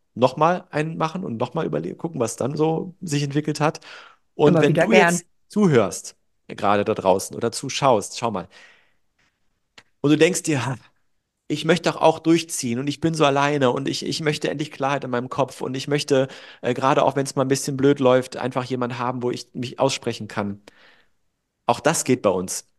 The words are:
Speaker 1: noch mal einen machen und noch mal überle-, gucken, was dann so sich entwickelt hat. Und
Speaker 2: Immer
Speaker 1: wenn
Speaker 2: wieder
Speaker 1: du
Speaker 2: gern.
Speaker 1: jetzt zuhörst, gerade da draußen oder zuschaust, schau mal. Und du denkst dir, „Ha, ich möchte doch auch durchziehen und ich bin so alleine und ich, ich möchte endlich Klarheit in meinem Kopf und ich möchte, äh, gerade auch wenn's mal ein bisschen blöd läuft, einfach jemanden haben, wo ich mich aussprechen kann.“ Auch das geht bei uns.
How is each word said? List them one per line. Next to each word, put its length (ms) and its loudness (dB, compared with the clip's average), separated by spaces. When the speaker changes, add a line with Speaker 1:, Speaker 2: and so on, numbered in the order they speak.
Speaker 1:
noch 220 2
mal 340 2
einen 260 -4
machen 260 -4
und 140 -8
noch 160 -4
mal 120 -4
überle-, 300 -6
gucken, 240 -8
was 180 -2
dann 180 -4
so 460 -2
sich 220 -4
entwickelt 360 -4
hat. 220 0
Und 140 6
Speaker 2:
Immer 120 6
Speaker 1:
wenn 80 6
Speaker 2:
wieder 160 2
Speaker 1:
du 60 0
Speaker 2:
gern. 220 6
Speaker 1:
jetzt 120 -4
zuhörst, 680 2
gerade 380 0
da 80 0
draußen 420 2
oder 160 -4
zuschaust, 680 0
schau 140 -4
mal. 160 -6
Und 100 4
du 60 6
denkst 260 2
dir, 220 -2
„Ha, 100 -6
ich 180 -6
möchte 260 2
doch 100 -6
auch 180 4
durchziehen 600 0
und 80 -6
ich 140 -4
bin 120 0
so 120 2
alleine 460 2
und 160 -4
ich, 180 -4
ich 160 -6
möchte 280 -2
endlich 220 -6
Klarheit 320 -4
in 60 -10
meinem 200 -4
Kopf 320 -4
und 140 -6
ich 120 -8
möchte, 400 0
äh, 120 -2
gerade 300 2
auch 120 2
wenn's 200 -4
mal 80 0
ein 40 -2
bisschen 300 -2
blöd 220 4
läuft, 380 2
einfach 280 -4
jemanden 340 -6
haben, 240 -4
wo 80 -2
ich 220 -10
mich 260 -8
aussprechen 480 -2
kann.“ 340 -6
Auch 140 0
das 240 0
geht 180 0
bei 80 2
uns. 380 -4